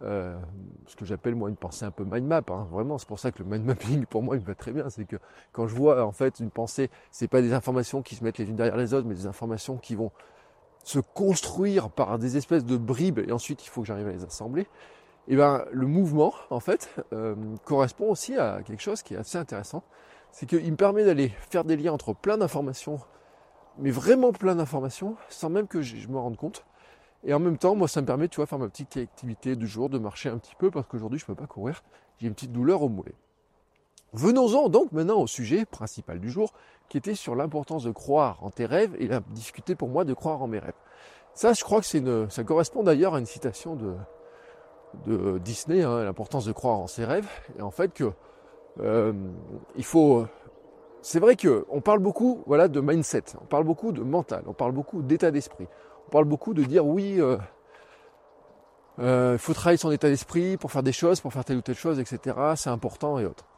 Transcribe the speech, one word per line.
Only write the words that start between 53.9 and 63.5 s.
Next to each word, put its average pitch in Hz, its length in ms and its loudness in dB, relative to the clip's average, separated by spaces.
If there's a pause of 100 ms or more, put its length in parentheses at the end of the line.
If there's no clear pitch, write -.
de 110 100 -4
mental, 131 440 -2
on 101 60 -10
parle 127 200 0
beaucoup 147 280 -4
d'état 156 300 4
d'esprit, 139 380 -4 (380)
on - 40 -18
parle 151 160 8
beaucoup 151 260 -2
de 151 100 2
dire 147 240 6
oui, 196 320 0
euh, 127 200 4 (1600)
euh, 123 340 4
il 120 60 2
faut 160 160 -2
travailler 175 240 4
son 160 120 0
état 147 180 2
d'esprit 175 500 0
pour - 120 -8
faire 131 120 -2
des 135 100 2
choses, 170 300 4
pour - 100 -6
faire 127 140 -4
telle 131 100 0
ou 120 60 -2
telle 127 120 -4
chose, 160 240 -2
et 127 60 -2
cetera, 131 520 -2
c'est 139 140 -4
important 131 480 -2
et 110 60 0
autres. - 220 -6 (120)